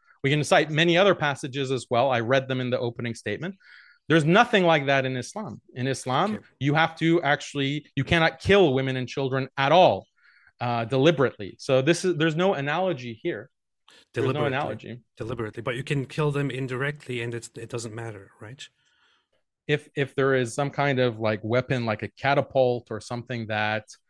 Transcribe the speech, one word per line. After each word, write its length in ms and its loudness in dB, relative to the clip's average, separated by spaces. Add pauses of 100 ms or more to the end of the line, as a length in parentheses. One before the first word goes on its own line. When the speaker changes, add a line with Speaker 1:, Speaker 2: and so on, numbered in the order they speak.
(220)
Speaker 1:
We 60 0
can 160 2
cite 260 4
many 280 4
other 160 6
passages 560 -4
as 180 -4
well. 220 2
I 100 0
read 260 2
them 140 -4
in 80 -4
the 100 0
opening 360 -6
statement. 400 -8 (540)
There's 160 4
nothing 400 4
like 220 4
that 200 2
in 100 -4
Islam. 460 -10 (120)
In 120 -4
Islam, 480 -2
Speaker 2:
Okay. 100 -12 (140)
Speaker 1:
you 160 0
have 220 2
to 260 2
actually, 640 -4 (100)
you 80 0
cannot 360 2
kill 340 6
women 220 -2
and 120 -4
children 480 -4
at 160 2
all, 360 6 (520)
uh, 240 -2
deliberately. 720 2
So 240 2
this 220 2
is, 120 0
there's 200 0
no 180 2
analogy 680 -4
here. 280 -8 (640)
There's 120 -2
no 60 0
Speaker 2:
Deliberately. 260 -2
Speaker 1:
analogy. 420 -8 (160)
Speaker 2:
Deliberately. 460 -8
But 140 -6
you 80 -8
can 220 -2
kill 240 -2
them 200 -2
indirectly 720 -6
and 120 -6
it's, 220 -12
it 140 -12
doesn't 240 -8
matter, 460 -14
right? 220 -18 (1040)
Speaker 1:
If, 280 -2
if 200 -4
there 200 2
is 200 0
some 160 -2
kind 280 0
of, 220 0
like, 240 0
weapon, 420 0
like 160 -2
a 60 -6
catapult 800 0
or 100 -8
something 480 -10
that, 360 -2 (260)